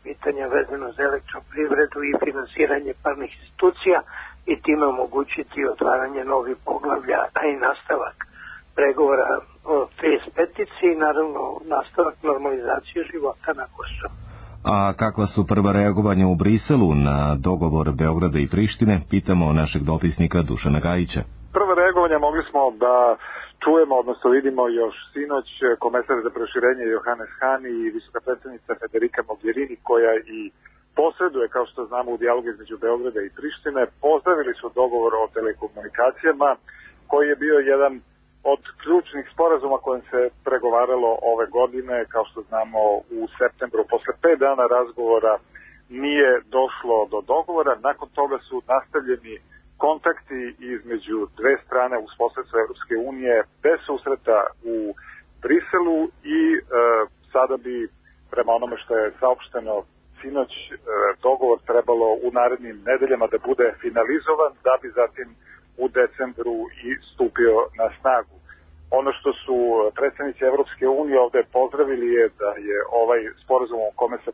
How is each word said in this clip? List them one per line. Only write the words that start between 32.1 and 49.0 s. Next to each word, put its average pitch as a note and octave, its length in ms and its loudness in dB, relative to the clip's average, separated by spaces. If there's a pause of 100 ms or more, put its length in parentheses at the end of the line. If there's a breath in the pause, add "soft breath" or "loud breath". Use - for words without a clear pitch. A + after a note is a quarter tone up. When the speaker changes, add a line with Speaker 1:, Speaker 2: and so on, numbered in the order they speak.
Speaker 3:
u A2+ 120 -6
dijalogu A#2+ 260 0
između G#2+ 300 -12
Beograda A#2 440 -2
i G2 160 -12
Prištine, C#3+ 440 -4 (240)
pozdravili D3 540 2
su A#2+ 60 -10 (140)
dogovor A#2 340 0
o A2 220 -2
telekomunikacijama, A#2+ 1120 -2 (600 loud breath)
koji D3 180 4
je C#3+ 160 -2
bio D3+ 140 4 (140)
jedan C3+ 220 2 (580)
od C#3 100 -2 (200)
ključnih D3 420 0 (100)
sporazuma C#3+ 500 2
kojim B2+ 260 -4
se B2 100 0 (280)
pregovaralo A#2+ 600 2 (220)
ove A2+ 140 0 (120)
godine, B2 380 -2 (180)
kao A2 160 0
što A2+ 180 -16
znamo, A2 320 -4 (380)
u - 20 -6 (180)
septembru. - 440 -2 (100)
Posle A#2 200 -2 (100)
pet E3 160 4
dana C3+ 260 2 (120)
razgovora A2+ 580 2 (540 loud breath)
nije C#3 420 2 (280)
došlo B2+ 380 0 (160)
do G#2+ 60 -2 (140)
dogovora. D#3+ 400 0 (160)
Nakon C#3+ 200 -6
toga C#3 300 -2 (100)
su C3 80 -8 (160)
nastavljeni B2+ 600 -4 (500 soft breath)